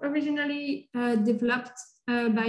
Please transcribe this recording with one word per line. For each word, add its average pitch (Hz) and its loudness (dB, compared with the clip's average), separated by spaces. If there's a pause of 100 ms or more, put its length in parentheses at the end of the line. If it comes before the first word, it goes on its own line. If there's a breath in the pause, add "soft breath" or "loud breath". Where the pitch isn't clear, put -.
originally, 285 -2
uh, 240 0
developed 240 0 (280)
uh, 240 2
by 226 2